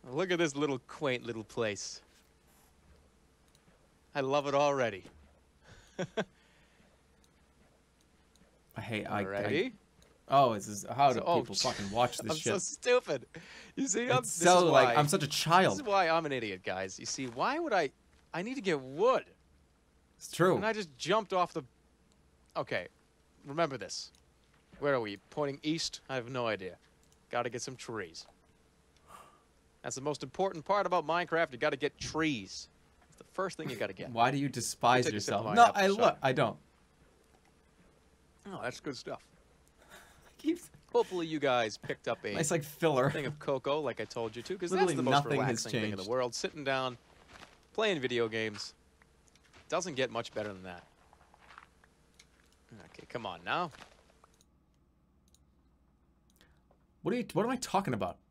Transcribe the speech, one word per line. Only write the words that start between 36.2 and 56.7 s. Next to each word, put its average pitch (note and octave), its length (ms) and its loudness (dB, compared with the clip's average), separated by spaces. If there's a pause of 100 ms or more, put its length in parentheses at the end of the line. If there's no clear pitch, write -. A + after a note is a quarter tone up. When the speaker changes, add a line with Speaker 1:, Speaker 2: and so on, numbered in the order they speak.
Speaker 2:
I E3+ 80 4
don't. C3+ 260 2 (1900)
Speaker 1:
Oh, F#3 160 -10
that's B2 160 -6
good C#3+ 180 -8
stuff. - 240 -12 (600)
Speaker 2:
<laughs> - 560 -20
Keeps E4 320 -4 (220)
Speaker 1:
Hopefully F#3 360 0
you D#3 120 -4
guys B2 380 2
picked - 300 -8
up A#2 180 -4
a G#2 80 -4
Speaker 2:
nice, - 180 0
like, D#3 120 0
filler. C#3 480 2
Speaker 1:
thing D3+ 140 -4
of D3 140 -6
cocoa, C#3 400 -2
like A#2+ 220 -4
I G#2+ 40 -4
told A2+ 300 -6
you A#2+ 80 -10
to, F#3 140 -8
'cause F3 140 -4
that's F#3 100 4
Speaker 2:
Literally F3 140 4
Speaker 1:
the C3 80 0
most B2+ 80 2 (140)
Speaker 2:
nothing C3+ 160 0
has A2+ 240 -2
Speaker 1:
relaxing A2+ 60 -6
thing A2+ 140 0
in G#2+ 60 -2
the G2 60 -6
Speaker 2:
changed. F#2+ 120 -8
Speaker 1:
world. B2 260 -2
Sitting D#3 280 -8
down, C3 340 -2 (760)
playing G#3 260 0
video A#2+ 280 0
games. A2 460 -6 (960)
Doesn't F3 260 -4
get B2+ 160 -2
much A#2 220 -6
better G#2+ 180 -4
than F#2 120 -14
that. F2+ 200 -14 (2000)
Okay, - 160 -20
come A#2 180 -8
on F2 200 -6
now. D3+ 260 -2 (3250)